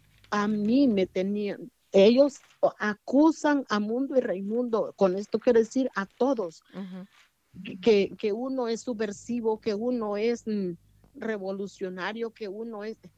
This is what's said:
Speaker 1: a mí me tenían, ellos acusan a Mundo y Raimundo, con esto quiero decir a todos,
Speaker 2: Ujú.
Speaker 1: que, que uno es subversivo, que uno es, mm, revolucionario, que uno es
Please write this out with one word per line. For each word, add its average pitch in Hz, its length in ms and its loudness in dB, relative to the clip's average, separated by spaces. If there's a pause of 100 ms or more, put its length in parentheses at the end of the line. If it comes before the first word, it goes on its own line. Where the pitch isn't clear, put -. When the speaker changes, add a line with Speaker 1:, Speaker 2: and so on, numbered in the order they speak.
(300)
Speaker 1:
a 208 180 0
mí 220 400 2
me 190 180 2
tenían, 202 640 -4 (220)
ellos 240 440 8 (420)
acusan 285 920 2
a 208 120 0
Mundo 262 360 -4
y 247 40 6
Raimundo, 214 760 -2
con 190 200 2
esto 208 220 -4
quiero 233 220 4
decir 247 340 -2
a 196 120 -4
todos, 220 560 -4 (120)
Speaker 2:
Ujú. 185 1040 -16
Speaker 1:
que, 202 380 4
que 208 140 -4
uno 254 360 -4
es 226 140 -6
subversivo, 220 800 -4
que 214 140 -4
uno 220 420 -4
es, 233 300 -2
mm, 202 260 -4 (420)
revolucionario, 202 1160 -8
que 214 180 -12
uno 214 360 -10
es 220 120 -10 (220)